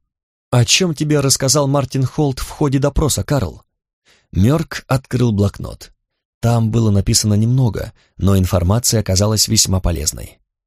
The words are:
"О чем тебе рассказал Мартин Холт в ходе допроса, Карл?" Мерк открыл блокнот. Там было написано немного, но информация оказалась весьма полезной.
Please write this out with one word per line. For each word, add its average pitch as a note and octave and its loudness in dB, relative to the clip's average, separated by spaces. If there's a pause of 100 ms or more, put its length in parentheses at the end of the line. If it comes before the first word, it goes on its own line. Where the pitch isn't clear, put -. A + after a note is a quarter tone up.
(500)
"О A#2+ 4
чем F3 0
тебе D3+ 0
рассказал C#3 0
Мартин C3+ -2
Холт C#3 -2
в - -12
ходе C#3 0
допроса, C#3 0
Карл?" F#2+ -4 (680)
Мерк C#3 0
открыл B2+ 0
блокнот. - -4 (460)
Там A2+ 2
было A2+ 2
написано G#2 2
немного, A#2 0 (240)
но F#2+ 2
информация F#2+ 0
оказалась G#2 0
весьма G#2 0
полезной. - -6 (260)